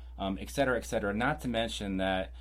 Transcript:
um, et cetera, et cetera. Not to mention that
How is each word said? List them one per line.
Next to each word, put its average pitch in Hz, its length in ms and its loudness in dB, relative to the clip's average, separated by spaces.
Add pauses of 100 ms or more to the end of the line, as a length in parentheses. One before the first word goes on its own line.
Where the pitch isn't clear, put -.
(200)
um, 98 220 0
et 101 80 -8
cetera, 131 280 2
et - 80 -4
cetera. 104 280 0
Not 131 280 2
to 135 60 -4
mention 113 500 0
that 95 440 2